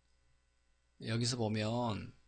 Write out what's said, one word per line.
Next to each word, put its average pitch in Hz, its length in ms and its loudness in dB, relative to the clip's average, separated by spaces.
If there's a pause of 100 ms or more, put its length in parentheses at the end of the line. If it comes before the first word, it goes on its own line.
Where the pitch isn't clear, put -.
(1000)
여기서 120 380 0
보면, 107 760 0 (160)